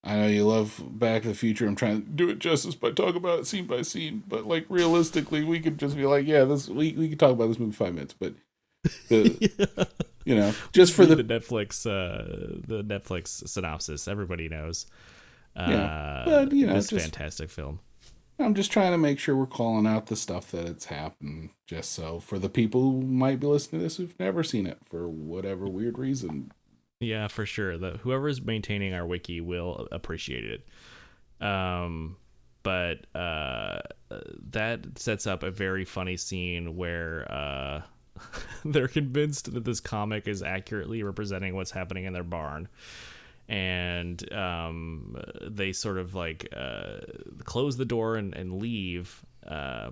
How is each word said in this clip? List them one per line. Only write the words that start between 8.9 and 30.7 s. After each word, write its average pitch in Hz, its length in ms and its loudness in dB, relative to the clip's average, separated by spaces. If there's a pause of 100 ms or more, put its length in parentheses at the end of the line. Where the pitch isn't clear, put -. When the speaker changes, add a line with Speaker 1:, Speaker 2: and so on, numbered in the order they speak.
Speaker 1:
the, 214 300 8
Speaker 2:
<laughs> 214 180 4
Yeah. - 280 0 (400)
Speaker 1:
you 131 100 4
know, 104 180 6 (180)
just 180 220 12
for 196 120 12
Speaker 2:
Read 156 120 10
Speaker 1:
the 123 60 2
Speaker 2:
the 117 160 0
Netflix, 110 480 -2
uh, 90 800 -4
the 107 160 -2
Netflix 98 640 -4
synopsis. 78 600 -4
Everybody 87 420 -4
knows. 78 360 -6 (680)
Speaker 1:
Yeah, 92 80 -4
Speaker 2:
Uh, 76 600 0
Speaker 1:
but, 285 260 6
you 277 140 6
know, 185 80 4
Speaker 2:
this 208 160 2
Speaker 1:
just 180 160 2
Speaker 2:
fantastic 76 460 -8
film. 76 280 -8 (600)
Speaker 1:
I'm 226 160 4
just 196 160 0
trying 190 200 6
to 175 60 4
make 147 220 4
sure 143 180 2
we're 135 80 2
calling 113 400 2
out 110 220 2
the 110 80 -2
stuff - 360 -6
that 85 140 -4
it's 80 200 -8
happened, 78 680 -10 (160)
just 82 240 -8
so 82 280 -6
for 95 200 -6
the 98 100 -2
people 117 320 4
who 131 220 4
might 131 360 4
be 143 60 -2
listening 147 340 2
to 175 40 0
this 160 140 -4
who've 175 220 -8
never 185 240 0
seen 107 220 0
it - 140 -10 (100)
for 85 180 -6
whatever 92 600 -6
weird 117 320 -4
reason. 110 520 -4 (480)
Speaker 2:
Yeah, 110 280 -2
for 107 180 -4
sure. 95 320 -4
The, 90 200 -6
whoever's 135 440 -2
maintaining 101 540 -2
our 85 100 -4
wiki 87 360 -4
will 87 500 -4
appreciate 67 540 -8 (920)